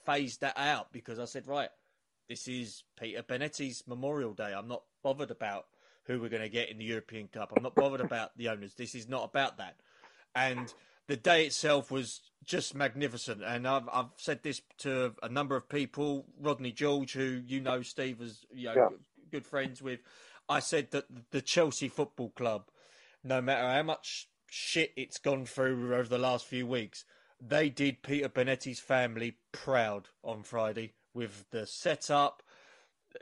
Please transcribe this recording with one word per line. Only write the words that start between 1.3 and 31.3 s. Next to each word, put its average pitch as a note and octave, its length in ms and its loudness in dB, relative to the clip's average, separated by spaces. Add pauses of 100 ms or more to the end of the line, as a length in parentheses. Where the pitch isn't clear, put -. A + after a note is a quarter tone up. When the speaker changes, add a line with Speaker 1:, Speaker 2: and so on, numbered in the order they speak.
Speaker 1:
"Right, C#3 240 -2 (600)
this A#2 180 -10
is B2 360 -8 (140)
Peter A2+ 260 -6
Bonetti's C3+ 640 -4
Memorial B2+ 460 -2
Day. G#2 200 -6
I'm G#2 160 -6
not B2 140 -8 (200)
bothered C3+ 280 0
about G#2 340 -4 (400)
who B2 160 -2
we're A#2 80 -6
gonna A2 180 -2
get A#2 220 0
in A2 80 -12
the A2 80 -8
European A2 420 -6
Cup. G#2 280 -8
I'm A2 80 4
not B2+ 120 -6
bothered C#3 240 6
about A#2 380 -4
the A#2+ 120 -2
owners. G#2 260 -6
This A#2+ 200 -8
is A#2 140 -10
not B2+ 160 -2
about C3+ 320 0
that." F#2 180 -12 (580)
And B2+ 400 2 (340)
the C#3 100 0
day D#3+ 280 8
itself C#3+ 460 2
was C3+ 300 -4 (240)
just - 280 -2
magnificent. B2+ 680 -2
And A#2+ 240 -2
I've, C3 240 2
I've B2 260 0
said - 260 -4
this C#3+ 180 -6 (180)
to B2+ 340 0 (100)
a A#2 40 -4
number C3+ 300 0
of B2+ 100 -8
people, C#3+ 580 -2 (140)
Rodney C3+ 320 -2
George, C#3+ 420 0
who C3 320 -2
you C3 140 -2
know, B2+ 220 0
Steve, B2+ 400 -6
is, A2+ 320 -12
you B2 140 -8
know, A2+ 80 0
Speaker 2:
Yeah. B2 160 10
Speaker 1:
g-, - 400 -16
good C#3+ 140 -6
friends C3+ 360 -4
with. B2+ 180 -6 (480)
I C#3+ 140 2
said D3 300 0
that C#3+ 140 0 (260)
the C#3 100 0
Chelsea D3 480 4
Football B2+ 400 -2
Club, G#2+ 400 -2 (560)
no C3 160 2
matter B2+ 260 4
how C3+ 160 4
much - 460 -4 (200)
shit - 460 0
it's - 240 -8
gone C3+ 260 0
through B2 480 0
over B2 140 4
the B2 100 2
last B2 280 2
few B2+ 200 -4
weeks, A#2+ 380 -4 (380)
they D3 280 4
did C3+ 320 0
Peter C#3 260 -2
Bonetti's B2+ 520 0
family A#2+ 580 2 (140)
proud A2 580 2 (140)
on A2 200 -6
Friday A2 500 -2 (200)
with G2+ 380 -8